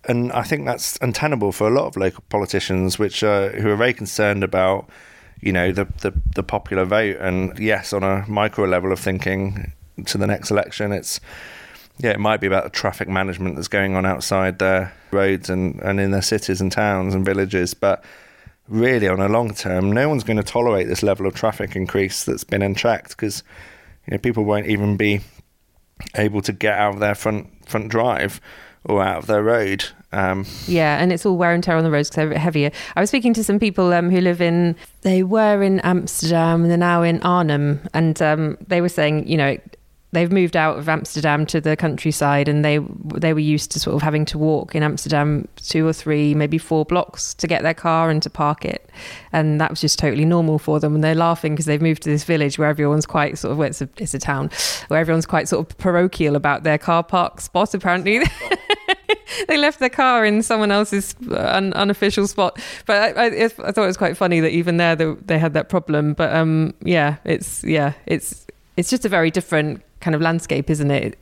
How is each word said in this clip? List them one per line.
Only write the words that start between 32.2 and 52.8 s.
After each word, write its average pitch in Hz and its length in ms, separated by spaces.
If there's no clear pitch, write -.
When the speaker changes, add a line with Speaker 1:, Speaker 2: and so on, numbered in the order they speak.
Speaker 2:
a 156 60
bit 156 80
heavier. 151 320
I 170 60
was 202 100
speaking 233 240
to 220 80
some 208 160
people, 190 340
um, 175 160
who 185 100
live 175 220
in, 170 340
they 185 180
were 208 400
in 196 200
Amsterdam 165 840
and 170 80
they're 170 80
now 175 240
in 170 180
Arnhem. 147 600
And, 160 260
um, 156 380
they 175 140
were 175 80
saying, 151 380
you 165 100
know, 139 200
they've 170 200
moved 180 240
out 156 200
of 151 120
Amsterdam 151 560
to 156 160
the 156 160
countryside, 147 720
and 147 160
they, 151 140
they 160 160
were 156 80
used 151 320
to 156 80
sort - 160
of 147 60
having 151 240
to - 120
walk 151 380
in 147 80
Amsterdam 147 720
two 160 320
or 160 60
three, 147 400
maybe 151 240
four 156 260
blocks - 520
to 180 120
get 165 160
their 160 100
car 165 360
and 156 140
to 151 60
park 147 360
it. - 240
And 156 300
that 156 80
was 160 100
just 156 180
totally 147 280
normal 165 340
for 151 220
them. 151 140
And 156 60
they're 156 140
laughing 165 400
'cause 156 80
they've 147 180
moved 160 220
to 151 60
this 147 160
village 151 340
where 151 80
everyone's 151 380